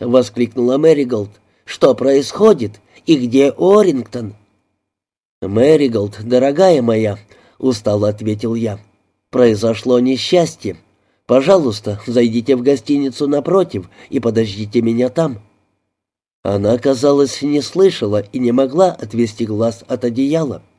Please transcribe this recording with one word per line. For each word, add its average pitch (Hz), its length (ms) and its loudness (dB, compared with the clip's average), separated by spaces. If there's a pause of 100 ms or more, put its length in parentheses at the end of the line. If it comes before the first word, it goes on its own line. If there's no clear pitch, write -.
воскликнула 120 800 0
Мэри 151 260 4
Голд. 107 260 -6 (360)
"Что - 280 0
происходит? 139 840 0 (240)
И 160 120 2
где 131 340 2
Орингтон?" 143 840 0 (1080)
"Мэри 131 460 2
Голд, 104 360 -4
дорогая 143 560 2
моя", — 110 380 0 (400)
устало 104 500 0
ответил 107 460 -4
я, — 110 260 -6 (500)
"произошло 117 720 2
несчастье. 131 800 -2 (480)
Пожалуйста, 127 800 0
зайдите 120 500 0
в 123 60 -4
гостиницу 143 640 -2
напротив 147 640 -2 (180)
и 135 120 -4
подождите 110 600 -2
меня 117 300 0
там". 135 300 -4 (1000)
Она, 101 360 0
казалось, 139 640 0
не 147 180 -2
слышала 127 600 0
и - 180 -10
не 120 140 0
могла 135 400 2
отвести 113 520 -4
глаз 107 420 -4
от 127 180 -6
одеяла. 135 580 -2 (160)